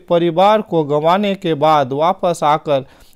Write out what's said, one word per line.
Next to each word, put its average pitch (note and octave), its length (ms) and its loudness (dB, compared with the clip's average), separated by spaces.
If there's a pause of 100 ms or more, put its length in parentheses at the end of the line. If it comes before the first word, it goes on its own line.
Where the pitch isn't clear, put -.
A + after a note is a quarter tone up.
परिवार F3 580 2
को E3 220 -2
गंवाने E3+ 500 0
के E3+ 220 -4
बाद C#3+ 360 2
वापस E3+ 520 -2
आकर D3 400 0 (320)